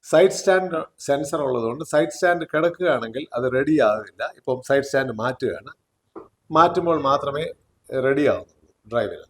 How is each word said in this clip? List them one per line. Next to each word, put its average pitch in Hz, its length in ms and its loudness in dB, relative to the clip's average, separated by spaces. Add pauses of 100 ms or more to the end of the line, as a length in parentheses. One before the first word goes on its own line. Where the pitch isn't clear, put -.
സൈഡ് 185 280 4
സ്റ്റാൻഡ് 185 520 0 (160)
സെൻസർ 143 420 -2
ഉള്ളതുകൊണ്ട് 127 420 -4
സൈഡ് 165 260 0
സ്റ്റാൻഡ് 175 360 0
കിടക്കുകയാണെങ്കിൽ 151 880 -2
അത് 127 200 -2
റെഡി 143 260 2
ആകില്ല. 107 560 0
ഇപ്പം 127 320 -4
സൈഡ് 139 160 2
സ്റ്റാൻഡ് 135 280 -2
മാറ്റുകയാണ്. 110 580 -6 (840)
മാറ്റുമ്പോൾ 170 500 4
മാത്രമേ 143 440 0 (460)
റെഡി 135 340 0
ആവുന്നുള്ളൂ - 500 -4 (120)
ഡ്രൈവിന്. 104 420 -4